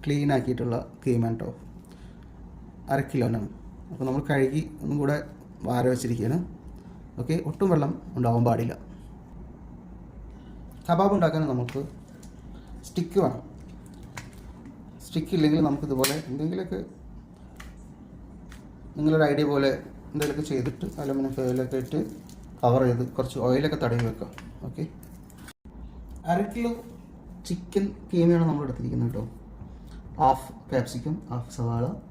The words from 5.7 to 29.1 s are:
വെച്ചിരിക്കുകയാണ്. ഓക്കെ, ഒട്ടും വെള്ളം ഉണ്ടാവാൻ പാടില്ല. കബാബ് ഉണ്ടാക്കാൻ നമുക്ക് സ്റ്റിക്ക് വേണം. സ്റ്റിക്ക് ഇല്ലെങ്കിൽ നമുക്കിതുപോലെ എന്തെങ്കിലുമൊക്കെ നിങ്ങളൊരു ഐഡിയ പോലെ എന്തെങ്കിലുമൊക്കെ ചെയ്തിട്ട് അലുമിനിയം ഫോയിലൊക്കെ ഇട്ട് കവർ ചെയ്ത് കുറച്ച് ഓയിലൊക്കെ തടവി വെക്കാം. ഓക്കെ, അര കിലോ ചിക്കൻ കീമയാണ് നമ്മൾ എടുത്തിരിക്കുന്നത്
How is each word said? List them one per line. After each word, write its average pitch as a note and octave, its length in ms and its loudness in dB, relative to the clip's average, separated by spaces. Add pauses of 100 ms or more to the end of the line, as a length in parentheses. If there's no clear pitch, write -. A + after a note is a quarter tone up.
വെച്ചിരിക്കുകയാണ്. A#2+ 440 2 (840)
ഓക്കെ, D#3 160 0 (120)
ഒട്ടും F#3+ 220 2
വെള്ളം D3+ 220 6 (240)
ഉണ്ടാവാൻ A#2 320 6
പാടില്ല. A#2 260 2 (2000)
കബാബ് G3 300 6
ഉണ്ടാക്കാൻ D#3+ 260 4 (100)
നമുക്ക് B2+ 280 0 (1080)
സ്റ്റിക്ക് F3 340 2
വേണം. B2+ 180 2 (1600)
സ്റ്റിക്ക് - 340 -2
ഇല്ലെങ്കിൽ D#3 300 6
നമുക്കിതുപോലെ C3+ 480 2 (140)
എന്തെങ്കിലുമൊക്കെ F3+ 480 -2 (2250)
നിങ്ങളൊരു D#3 340 6
ഐഡിയ D3 220 4
പോലെ C#3 180 6 (400)
എന്തെങ്കിലുമൊക്കെ D3+ 400 0
ചെയ്തിട്ട് C3+ 380 -2 (160)
അലുമിനിയം C3+ 340 0
ഫോയിലൊക്കെ B2+ 460 0
ഇട്ട് D3+ 180 -2 (580)
കവർ B2+ 300 8
ചെയ്ത് A#2+ 140 2 (120)
കുറച്ച് B2+ 300 -2
ഓയിലൊക്കെ C#3+ 380 4
തടവി A#2 240 2
വെക്കാം. - 220 -6 (380)
ഓക്കെ, C#3 160 -6 (1500)
അര F#3 60 4 (160)
കിലോ A#3 180 0 (760)
ചിക്കൻ G3 360 0 (260)
കീമയാണ് E3+ 380 8
നമ്മൾ D3 180 2
എടുത്തിരിക്കുന്നത് A#2+ 420 0